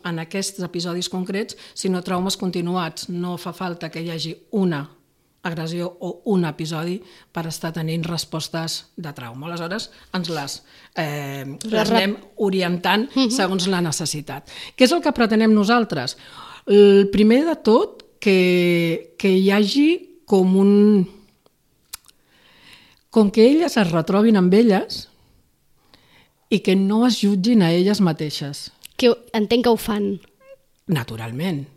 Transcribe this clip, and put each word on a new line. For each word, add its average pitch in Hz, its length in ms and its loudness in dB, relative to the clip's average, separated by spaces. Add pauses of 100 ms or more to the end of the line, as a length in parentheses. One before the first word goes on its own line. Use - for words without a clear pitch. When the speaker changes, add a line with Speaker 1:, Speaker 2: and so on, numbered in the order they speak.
Speaker 1:
en 170 160 -6
aquests 190 400 -8
episodis 175 500 -8
concrets, 190 460 -8 (180)
sinó 185 300 -4
traumes 185 340 -4
continuats. 175 720 -6
No 175 280 -6
fa 175 160 -12
falta 170 360 -10
que 165 120 -10
hi 170 100 -8
hagi 165 240 -8 (160)
una 175 380 -2 (540)
agressió 170 580 -8
o 175 240 -10
un 190 200 0
episodi 165 560 -8 (300)
per 165 160 -8
estar 160 260 -10
tenint 160 320 -6
respostes 165 920 -8
de 156 180 -12
trauma. 123 340 -14
Aleshores, 170 420 -10 (240)
ens 180 160 -6
les, 147 340 -8 (320)
eh, 143 500 -8 (180)
Speaker 2:
Les 220 80 -10
Speaker 1:
les 214 180 0
Speaker 2:
rep- 226 80 2
Speaker 1:
anem 202 200 -2 (200)
orientant 190 800 0
Speaker 2:
Mhm. 262 160 2
Speaker 1:
segons 190 360 -2
la 185 140 0
necessitat. 147 640 -8 (300)
Què 262 60 4
és 254 80 4
el 339 100 2
que 302 100 0
pretenem 220 420 2
nosaltres? 208 640 0 (500)
El 196 440 8
primer 220 340 4
de 220 100 0
tot, - 480 0 (160)
que, 175 1000 2
que 202 120 0
hi 190 220 4
hagi 277 580 0 (160)
com 185 320 2
un, 202 520 4 (2000)
com 214 220 4
que 220 180 6
elles 311 260 2
es 185 160 2
retrobin 196 460 2
amb 180 160 4
elles, 226 560 2 (1400)
i 202 80 2
que 190 160 0
no 202 320 2
es 226 140 0
jutgin 202 420 2
a 165 80 2
elles 190 320 2
mateixes. 156 680 -4 (260)
Speaker 2:
Que 247 120 4
ho, 233 60 2 (160)
entenc 226 320 0
que 240 80 4
ho 226 80 2
fan. 202 400 -4 (680)
Speaker 1:
Naturalment. 131 760 -6 (140)